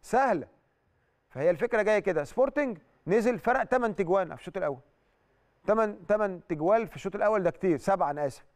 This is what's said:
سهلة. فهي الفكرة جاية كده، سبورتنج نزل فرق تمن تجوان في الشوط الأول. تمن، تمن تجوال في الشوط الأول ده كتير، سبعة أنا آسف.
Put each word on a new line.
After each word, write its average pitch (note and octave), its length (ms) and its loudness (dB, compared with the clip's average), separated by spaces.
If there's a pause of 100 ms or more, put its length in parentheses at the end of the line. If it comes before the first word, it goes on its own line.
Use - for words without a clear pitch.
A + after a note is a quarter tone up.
سهلة. A3+ 460 0 (800)
فهي C#3+ 200 0
الفكرة G#3+ 320 0
جاية G#3 180 4
كده، E3 240 -2
سبورتنج C4 540 -2 (300)
نزل G#3+ 320 2
فرق B3 240 0
تمن A#3+ 320 0
تجوان F3+ 400 0
في A#2+ 60 -18
الشوط - 160 -12
الأول. D3 220 -4 (840)
تمن، G#3+ 420 -2
تمن G3+ 400 -2
تجوال F3+ 400 0
في - 80 -16
الشوط - 200 -10
الأول G#3 280 2
ده E3+ 80 2
كتير، F3 260 0
سبعة F3 340 0
أنا D3 140 -4
آسف. - 200 -8 (100)